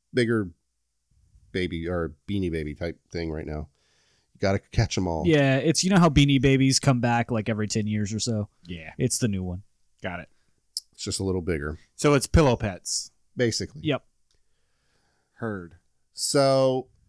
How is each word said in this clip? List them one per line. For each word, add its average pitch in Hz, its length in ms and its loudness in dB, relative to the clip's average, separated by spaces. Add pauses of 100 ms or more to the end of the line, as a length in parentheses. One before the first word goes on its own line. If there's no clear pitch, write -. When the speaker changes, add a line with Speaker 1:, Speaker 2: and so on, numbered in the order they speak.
(140)
Speaker 1:
bigger 113 340 0 (1040)
baby 85 340 -4
or 82 280 -4 (120)
Beanie 95 240 -2
Baby 76 240 -6
type 85 240 -8 (140)
thing 82 180 -6
right 78 160 -8
now. 76 220 -8 (640)
You - 80 -20
gotta 98 180 2
catch - 380 -2
'em 92 100 0
all. 80 200 -2
Speaker 2:
Yeah, 139 320 4
it's, 156 260 0
you 190 60 0
know 202 100 6
how 170 80 6
Beanie 139 320 4
Babies 135 400 4
come 127 200 2
back, 120 300 0
like, 113 200 -2
every 107 180 -2
ten 107 180 -2
years 104 280 -2
or 107 40 -4
so? 107 300 -2 (160)
Speaker 3:
Yeah. 82 320 -12
Speaker 2:
It's - 220 -2
the 123 100 0
new 95 140 -2
one. 90 200 -8 (400)
Speaker 3:
Got 87 180 -8
it. - 80 -18 (640)
Speaker 1:
It's - 120 -16
just 101 160 -6
a 98 40 -4
little 92 180 -2
bigger. 80 360 -4 (160)
Speaker 3:
So 147 200 4
it's 131 120 2
pillow 139 300 4
pets. - 540 -8 (260)
Speaker 1:
Basically. 120 480 -4
Speaker 2:
Yep. 147 180 -2 (1300)
Speaker 3:
Heard. 95 400 -8 (400)
Speaker 1:
So, 135 760 2 (200)